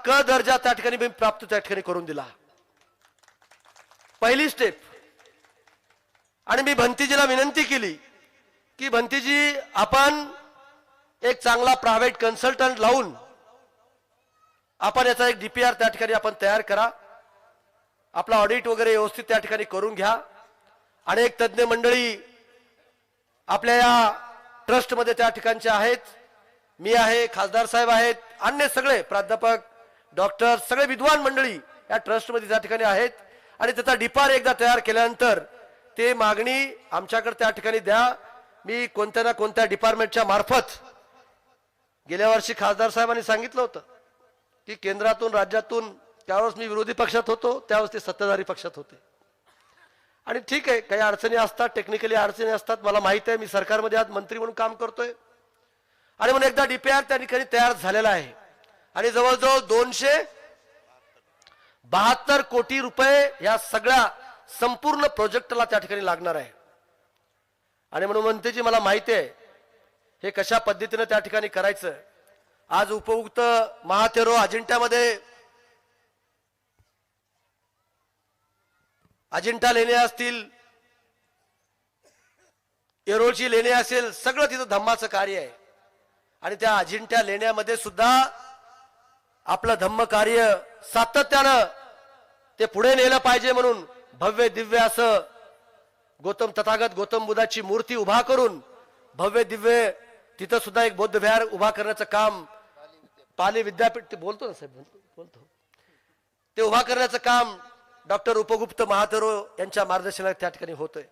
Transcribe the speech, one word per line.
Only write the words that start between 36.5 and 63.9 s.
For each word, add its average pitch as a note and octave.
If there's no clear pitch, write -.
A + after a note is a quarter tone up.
आमच्याकडे A3
त्या A3
ठिकाणी A3
द्या. A3+
मी A#3
कोणत्या G#3+
ना A#3
कोणत्या G#3+
डिपार्टमेंटच्या A3
मार्फत," G#3
गेल्या G3
वर्षी A3
खासदार G#3
साहेबांनी A#3
सांगितलं A3+
होतं B3
की G#3+
केंद्रातून, G#3+
राज्यातून, G#3+
त्यावेळेस G#3
मी A3+
विरोधी G#3+
पक्षात A#3
होतो, A#3+
त्यावेळेस G#3+
ते G#3+
सत्ताधारी G3
पक्षात F3+
होते. C#3+
आणि B3
ठीक C#4
आहे, A#3
काही G#3
अडचणी G#3+
असतात, A3+
टेक्निकली G#3+
अडचणी G#3
असतात, A3
मला G#3
माहित G3+
आहे, A3+
मी A3
सरकारमध्ये G#3+
आज A3
मंत्री G3+
म्हणून A3+
काम A3+
करतोय. A#3
आणि A#3
म्हणून C4
एकदा C#4
डीपीआर C4
त्या C4+
ठिकाणी B3+
तयार A#3+
झालेला G#3
आहे D3+
आणि A3+
जवळजवळ B3+
दोनशे B3
बहात्तर A#3+
कोटी B3
रुपये C4+
या G#3+
सगळ्या A3+